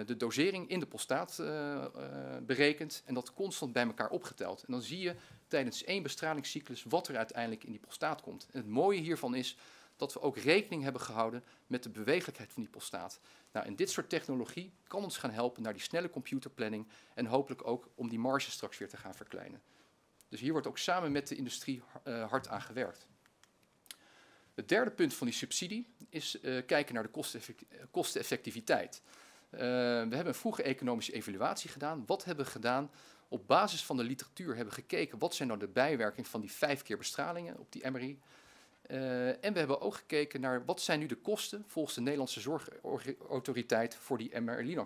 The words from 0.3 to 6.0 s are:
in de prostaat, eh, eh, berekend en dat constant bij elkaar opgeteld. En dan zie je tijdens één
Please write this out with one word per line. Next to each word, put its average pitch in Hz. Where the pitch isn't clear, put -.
in 185
de 254
prostaat, -
eh, 147
eh, 139
berekend 147
en 131
dat -
constant 165
bij 120
elkaar 110
opgeteld. -
En 127
dan 123
zie 131
je 175
tijdens 135
één 190